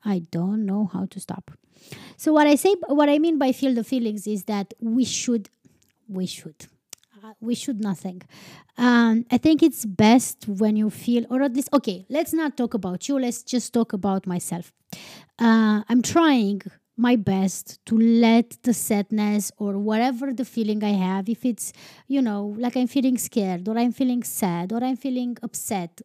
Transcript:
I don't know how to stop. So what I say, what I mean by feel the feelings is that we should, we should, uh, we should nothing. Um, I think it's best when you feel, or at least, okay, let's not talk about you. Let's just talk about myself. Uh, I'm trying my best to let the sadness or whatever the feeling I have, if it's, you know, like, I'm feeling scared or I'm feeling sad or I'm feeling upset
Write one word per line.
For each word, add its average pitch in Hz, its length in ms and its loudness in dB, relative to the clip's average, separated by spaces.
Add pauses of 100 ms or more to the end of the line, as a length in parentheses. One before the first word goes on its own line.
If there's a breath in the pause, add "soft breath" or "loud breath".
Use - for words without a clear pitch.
I 202 160 -2 (120)
don't 196 340 -2
know 196 260 -2
how 190 140 -6
to - 140 -10
stop. - 320 -12 (680 loud breath)
So 311 160 0
what 302 140 6
I 294 80 6
say, 381 200 4 (120)
what 294 200 4
I 294 120 4
mean 320 180 2
by 262 160 2
feel 262 200 0
the 233 100 -2
feelings 214 440 -4
is 208 180 -4
that 202 360 -6
we 233 240 0
should, - 440 -2 (580)
we 185 180 -6
should, - 420 -14 (560)
uh, 220 160 -20
we 233 160 -2
should 247 260 -6
nothing. 185 400 -6 (560 loud breath)
Um, 233 540 4
I 254 60 2
think 311 260 4
it's 302 220 0
best 220 640 2
when 214 280 0
you 214 140 0
feel, 240 400 -2
or 254 120 0
at 277 120 0
least, 269 200 -4
okay, 196 360 0
let's 285 240 -4
not 311 240 -2
talk 240 160 -2
about 185 340 -6
you. 277 120 0
Let's 240 240 -4
just - 300 -6
talk 233 200 0
about 190 340 -2
myself. 175 460 -8 (640 loud breath)
Uh, 220 500 4
I'm 247 140 2
trying 226 600 2 (360)
my 247 180 4
best 190 680 -2
to 226 120 0
let 233 680 4
the 247 100 2
sadness 208 840 -2
or 202 200 -4
whatever 233 560 -2
the 233 100 -4
feeling 214 400 -2
I 208 80 2
have, 190 380 0
if 233 160 -4
it's, - 260 -4 (360 loud breath)
you 277 140 0
know, 208 360 -2
like, 240 180 -4
I'm 254 120 0
feeling 254 300 0
scared 190 500 -4
or 220 100 -2
I'm 240 160 2
feeling 247 300 -2
sad 180 500 -4
or 233 100 -2
I'm 254 140 -2
feeling 247 440 -4
upset - 640 -8